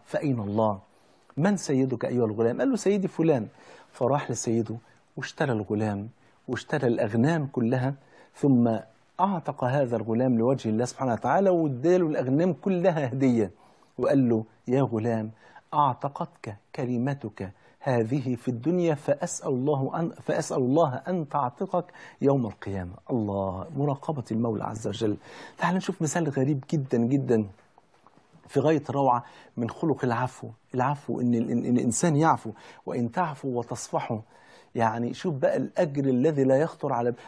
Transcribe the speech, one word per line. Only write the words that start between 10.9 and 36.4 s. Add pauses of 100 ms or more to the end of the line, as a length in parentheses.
وتعالى،
واداله
الأغنام
كلها
هدية، (480)
وقال
له: (240)
"يا
غلام، (440)
أعتقتك (200)
كلمتك (280)
هذه
في
الدنيا،
فأسأل
الله
أن،
فأسأل
الله (140)
أن
تعتقك (360)
يوم
القيامة." (180)
الله، (100)
مراقبة
المولى
عز
وجل. (420)
تعال
نشوف
مثال
غريب
جدًا
جدًا (1040)
في
غاية
الروعة (320)
من
خلق
العفو. (260)
العفو
إن
ال-،
إن،
إن
الإنسان
يعفو، (360)
"وإن
تعفوا
وتصفحوا". (560)
يعني
شوف
بقى
الأجر
الذي